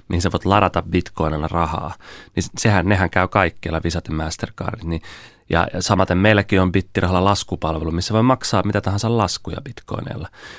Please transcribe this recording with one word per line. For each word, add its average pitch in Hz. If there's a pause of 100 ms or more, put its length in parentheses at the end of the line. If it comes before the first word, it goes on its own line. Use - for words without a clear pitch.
mihin 85
sä 90
voit -
ladata 98
bitcoinilla 80
rahaa. 80 (420)
Niin 95
se-, -
sehän, 98
nehän 95
käy 92
kaikkialla, 82
Visat 82
ja 80
Mastercardit, -
niin 82 (500)
ja, 85
ja 92
samaten 92
meilläkin 101
on 92
Bittirahalla 90
laskupalvelu, 80
missä 85
voi 110
maksaa 123
mitä 101
tahansa 110
laskuja -
bitcoineilla. - (300)